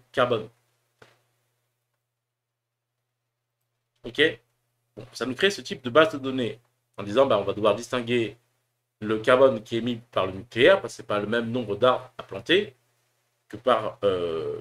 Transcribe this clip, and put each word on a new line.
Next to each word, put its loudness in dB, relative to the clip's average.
carbone. 0
Ok ? -4
Bon, -16
ça -6
nous -4
crée 2
ce -8
type -12
de -6
base 4
de -8
données -6
en -10
disant, 2
bah, 2
on -4
va -4
devoir 2
distinguer -4
le -2
carbone 4
qui -6
est 0
émis -4
par -2
le -6
nucléaire, 2
parce -10
que -18
c'est -16
pas -2
le -6
même -2
nombre -6
d'arbres 2
à -12
planter -2
que -16
par, 0
euh, -2